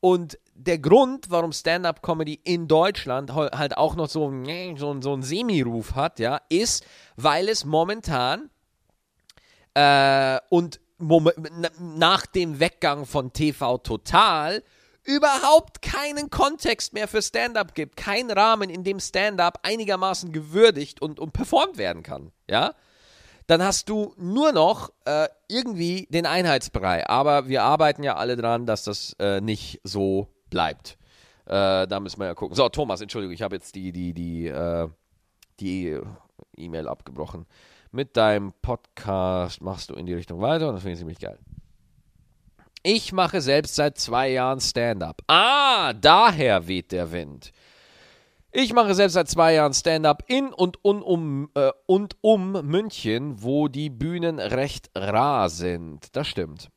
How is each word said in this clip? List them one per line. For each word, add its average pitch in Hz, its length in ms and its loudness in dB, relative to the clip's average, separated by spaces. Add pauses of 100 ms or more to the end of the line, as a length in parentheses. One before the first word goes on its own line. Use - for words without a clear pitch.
Und 180 380 2 (140)
der 165 260 -2
Grund, 254 500 4
warum 170 220 0
Stand-up-Comedy 165 920 -4
in 170 240 -4
Deutschland 143 680 2
hol-, 147 180 -2
halt 143 240 -4
auch 151 200 2
noch 160 140 -4
so, 151 220 -4 (460)
so, 143 240 -6
so 139 120 -2
einen 135 100 -6
Semi-Ruf 139 720 -2
hat, 143 240 -4
ja, 123 300 -2
ist, 196 360 0 (320)
weil 156 320 2
es 214 160 -4
momentan, 160 840 -2 (1300)
äh, 139 640 4 (100)
und 175 300 2 (180)
mom-, 160 400 4
na-, 165 320 -8 (100)
nach 170 460 0
dem 165 340 -4
Weggang 147 460 -2
von 127 260 -4
T 151 220 -2
V 123 240 -2
Total 170 840 2 (400)
überhaupt 285 800 4
keinen 294 480 -6
Kontext 277 600 -2
mehr 208 140 -6
für 214 140 -2
Stand-up 226 540 -4
gibt, 147 200 -8
keinen 226 360 -4
Rahmen, 208 400 4
in 180 120 -8
dem 196 160 -2
Stand-up 190 600 0
einigermaßen 190 720 -2
gewürdigt 156 680 2
und, 156 200 -8
und 160 120 -10
performt 330 460 0
werden 87 240 -4
kann, 71 300 -14 (180)
ja? 123 240 0 (760)
Dann 165 160 4
hast 196 260 -2
du 214 260 -4
nur 226 360 0
noch, 185 400 2 (140)
äh, 151 220 0 (200)
irgendwie 190 640 -4
den 165 160 -2
Einheitsbrei. 135 840 0
Aber 139 380 2
wir 131 160 0
arbeiten 147 400 2
ja 127 120 -2
alle 120 220 -2
dran, 117 300 -2
dass 107 160 -2
das, - 340 -8
äh, 98 240 0
nicht 107 420 -8
so 98 440 -2 (240)
bleibt. 82 480 -4 (480)
Äh, 95 400 2
da 98 120 -6
müssen 98 200 -12
wir 98 80 -6
ja 87 80 -8
gucken. 95 200 -8
So, 123 140 4
Thomas, 107 320 -4
Entschuldigung, 101 320 -10
ich 85 80 -12
habe 98 140 -6
jetzt - 180 -14
die, 92 180 -10
die, 87 220 -6
die, 82 320 -8
äh, 82 420 -4 (720)
die 90 380 -6 (600)
E-Mail 80 300 -10
abgebrochen. 73 600 -12 (440)
"Mit 127 260 -6
deinem 104 440 2
Podcast 92 1000 -4
machst 92 280 -10
du - 60 -14
in 90 100 -12
die 90 80 -8
Richtung 87 280 -10
weiter 156 260 0
und 120 80 -6
das 90 80 -10
finde 92 100 -8
ich 85 60 -12
ziemlich 82 200 -12
geil." 50 200 -14 (1400)
"Ich 202 300 0
mache 185 280 0
selbst 139 320 0
seit 147 240 -2
zwei 127 320 -2
Jahren 131 300 -2
Stand-up." 107 680 -4
Ah, 220 680 4
daher 147 720 6
weht 90 240 -4
der 87 200 -2
Wind. 71 400 -10 (1000)
"Ich 240 220 0
mache 214 220 6
selbst 190 180 6
seit 175 140 2
zwei 165 260 4
Jahren 151 200 4
Stand-up 156 540 2
in 262 260 0
und, 180 300 -2
un-, 202 200 2
um, 151 500 -2
äh, 135 180 2 (140)
und 196 360 2
um 196 320 4 (100)
München, 139 800 -4
wo 147 240 0
die 143 240 -6
Bühnen 160 480 -4
recht 123 560 -4
rar 104 540 0
sind." 85 680 -8
Das 147 120 -4
stimmt. 80 500 -8